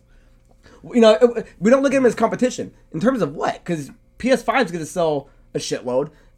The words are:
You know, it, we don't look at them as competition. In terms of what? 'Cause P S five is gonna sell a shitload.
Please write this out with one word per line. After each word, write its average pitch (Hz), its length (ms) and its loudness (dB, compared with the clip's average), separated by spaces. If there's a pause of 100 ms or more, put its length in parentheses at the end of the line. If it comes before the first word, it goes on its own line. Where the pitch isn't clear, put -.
(920)
You 240 100 2
know, 220 120 8
it, 233 340 2 (120)
we 185 100 0
don't 269 140 4
look 277 100 0
at 277 40 2
them 262 100 2
as 208 80 0
competition. 220 580 -2 (180)
In 160 80 -10
terms 196 220 0
of 147 140 -4
what? - 280 -8
'Cause 156 280 -8 (260)
P 254 140 -2
S 247 100 2
five 233 240 0
is 175 60 -8
gonna 165 140 -8
sell 156 440 -4 (240)
a 151 60 -6
shitload. 127 500 -4 (280)